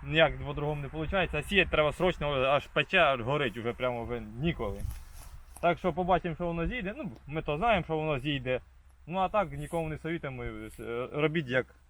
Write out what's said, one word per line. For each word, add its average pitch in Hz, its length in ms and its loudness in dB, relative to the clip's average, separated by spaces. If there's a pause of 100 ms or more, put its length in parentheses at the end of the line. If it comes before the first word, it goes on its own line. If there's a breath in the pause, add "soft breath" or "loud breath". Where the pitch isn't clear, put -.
ніяк 139 420 2
по-другому 147 360 -2
не 139 60 -6
виходить. 160 480 -2
А 151 80 -2
сіяти 185 280 4
треба 151 220 4
срочно, 147 500 2
аж 135 240 4
пече, 165 320 2
аж 139 220 6
горить, 123 360 0
вже 117 160 -2
прямо 123 300 -2
вже 120 160 -4
ніколи. 110 640 -4 (800)
Так 170 160 4
що 180 160 -2
побачимо, 175 420 2
що 175 100 -4
воно 170 220 -2
зійде. 208 300 -4
Ну, 240 140 -8 (160)
ми 151 140 -4
то 147 160 -2
знаємо, 202 260 4
що 160 140 -2
воно 156 220 0
зійде. 127 420 -2 (460)
Ну 175 120 -4
а 185 100 2
так 185 220 2
нікому 156 380 -4
не 151 80 -6
совітуємо, 147 460 -6
е, 113 680 -6
робіть 151 340 2
як, 123 180 2 (240)